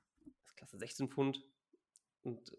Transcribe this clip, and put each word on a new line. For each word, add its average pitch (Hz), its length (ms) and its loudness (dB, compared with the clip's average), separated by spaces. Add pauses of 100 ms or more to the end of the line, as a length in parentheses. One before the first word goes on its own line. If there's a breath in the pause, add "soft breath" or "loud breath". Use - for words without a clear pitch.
(240)
das - 220 -18
ist - 100 -20
klasse, - 220 -14
sechzehn 120 300 0
Pfund 135 360 4 (800)
und - 360 -4